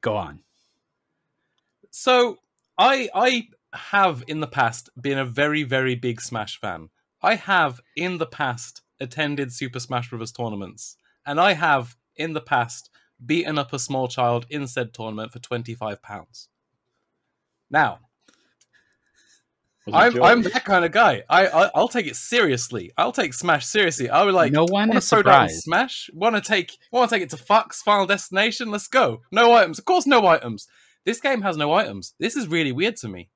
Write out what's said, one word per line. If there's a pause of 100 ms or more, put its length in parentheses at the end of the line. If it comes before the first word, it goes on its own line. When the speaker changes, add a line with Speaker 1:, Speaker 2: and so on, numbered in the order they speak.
Speaker 1:
Go
on. (1500)
Speaker 2:
So, (380)
I,
I (260)
have
in
the
past (100)
been
a
very,
very
big
Smash
fan. (320)
I
have (160)
in
the
past (180)
attended
Super
Smash
Bros.
tournaments, (300)
and
I
have (200)
in
the
past (340)
beaten
up
a
small
child
in
said
tournament
for
twenty-five
pounds. (1200)
Now, (1900)
Speaker 3:
Was
it
Speaker 2:
I'm,
Speaker 3:
George?
Speaker 2:
I'm
that
kind
of
guy.
I,
I,
I'll
take
it
seriously.
I'll
take
Smash
seriously.
I
would,
like,
Speaker 1:
No
one
Speaker 2:
wanna
Speaker 1:
is
Speaker 2:
throw
down
Speaker 1:
surprised.
Speaker 2:
Smash.
Wanna
take, (140)
wanna
take
it
to
Fox,
Final
Destination.
Let's
go. (100)
No
items.
Of
course,
no
items. (380)
This
game
has
no
items.
This
is
really
weird
to
me.